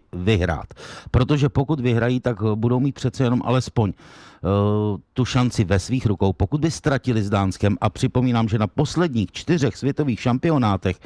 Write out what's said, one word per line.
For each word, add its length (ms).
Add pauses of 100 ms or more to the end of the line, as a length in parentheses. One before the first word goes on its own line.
(120)
vyhrát, 600 (360)
protože 380
pokud 320
vyhrají, 400
tak 220 (120)
budou 260
mít 140
přece 300
jenom 200
alespoň, 480
eh, 540 (680)
tu 120
šanci 400
ve 140
svých 280
rukou. 260
Pokud 280
by 100
ztratili 520
s 80
Dánskem, 500
a 100
připomínám, 580
že 100
na 80
posledních 680
čtyřech 440
světových 440
šampionátech 840